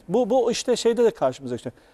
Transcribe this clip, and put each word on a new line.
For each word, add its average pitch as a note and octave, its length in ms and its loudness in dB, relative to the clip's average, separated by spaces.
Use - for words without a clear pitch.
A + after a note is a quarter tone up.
bu, G#3+ 220 0
bu A#3+ 220 2
işte A#3+ 240 -2
şeyde A3+ 280 0
de A3 80 4
karşımıza B2+ 460 -4
çıkıyor. A#2 160 -10